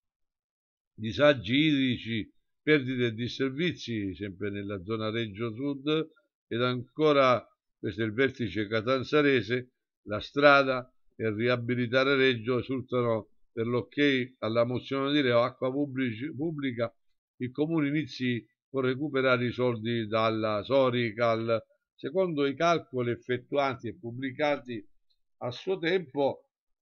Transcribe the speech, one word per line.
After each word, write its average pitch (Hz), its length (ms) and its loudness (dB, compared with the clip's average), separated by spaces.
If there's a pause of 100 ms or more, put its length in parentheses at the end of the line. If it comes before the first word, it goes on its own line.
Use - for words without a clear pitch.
(920)
disagi 113 600 2
idrici, 131 760 0 (300)
perdite 127 460 2
e 113 60 -2
disservizi, 120 1000 -4
sempre 101 380 -8
nella 101 320 -8
zona 110 260 -4
Reggio 113 460 -6
Sud, 143 540 -4 (380)
ed 113 140 -2
ancora, 127 800 2 (360)
questo 107 240 -4
è - 20 0
il 110 80 -2
vertice 110 540 -2
catanzarese, 123 1040 0 (320)
la 104 160 -6
strada 139 680 4 (280)
e 110 160 -2
riabilitare 123 840 2
Reggio 127 440 2
esultano 120 720 -2 (220)
per 113 160 -4
l'ok 127 720 0
alla 113 240 0
mozione 135 480 -2
di 147 100 4
Leo, 120 200 4
acqua 127 300 -2
pubblici-, 131 640 -4
pubblica, 135 580 -4 (460)
il 123 140 -6
comune 151 380 0
inizi 127 540 -2 (280)
con 131 120 -2
recuperare 131 640 2
i 117 60 -2
soldi 117 560 -2
dalla 110 560 0
Sorical. 117 1000 2 (320)
Secondo 151 540 -2
i 139 80 -2
calcoli 156 560 0
effettuati 123 760 -2
e 104 100 -10
pubblicati 127 840 -4 (560)
a 120 120 -6
suo 185 260 -6
tempo, 156 680 -2 (340)